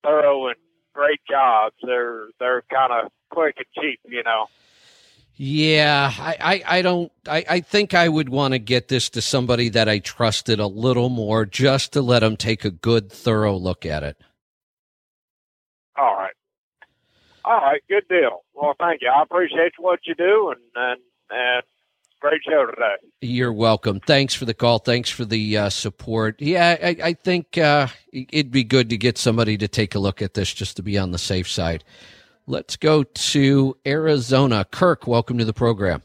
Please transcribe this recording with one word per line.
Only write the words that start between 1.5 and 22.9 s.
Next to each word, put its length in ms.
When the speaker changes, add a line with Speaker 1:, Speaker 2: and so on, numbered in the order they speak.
Speaker 1:
They're, 440
they're 300
kinda 400
quick 280
and 80
cheap, 240
you 160
know. 220
Speaker 2:
Yeah, 800
I, 220
I, 380
I 40
don't, 300
I, 220
I 100
think 340
I 140
would 220
wanna 300
get 280
this 220
to 120
somebody 460
that 220
I 100
trusted 640
a 60
little 420
more 360
just 480
to 80
let 220
'em 140
take 260
a 80
good, 400
thorough 460
look 280
at 180
it. 120
Speaker 1:
All 180
right. 180
All 160
right, 300
good 180
deal. 460
Well, 260
thank 220
you. 80
I 120
appreciate 560
what 280
you 100
do, 400
and, 60
and, 240
and 340
great 220
show 220
today. 300